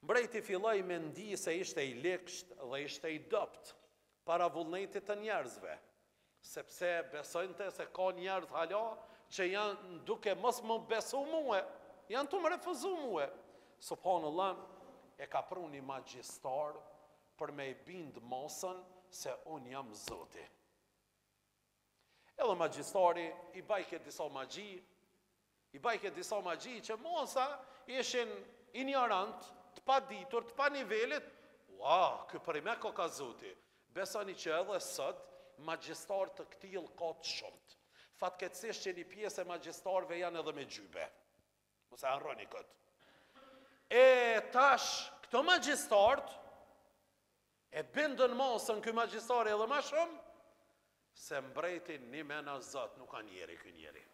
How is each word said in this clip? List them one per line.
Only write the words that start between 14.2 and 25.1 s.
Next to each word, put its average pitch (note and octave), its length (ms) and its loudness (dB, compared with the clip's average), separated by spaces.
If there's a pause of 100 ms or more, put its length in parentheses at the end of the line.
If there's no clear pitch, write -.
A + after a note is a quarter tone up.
e C#3 80 -10
ka C3+ 220 0
pru F#3 240 -6
një C#3 100 -10
magjistar C#3 920 -6 (600)
për D3 160 -4
me C#3 180 -6
i B2+ 60 -8 (100)
bind D#3 360 -10
mosën D3+ 600 -6 (280)
se, - 240 -6 (100)
"Unë C#3+ 260 -10
jam B2+ 240 -8
Zoti." F2+ 500 -12 (1900)
Edhe A3+ 180 4
magjistari E3+ 800 4 (200)
i F#3 80 -12
bajke E3+ 360 -2
disa D3+ 300 -6
magji, C#3+ 560 -10 (880)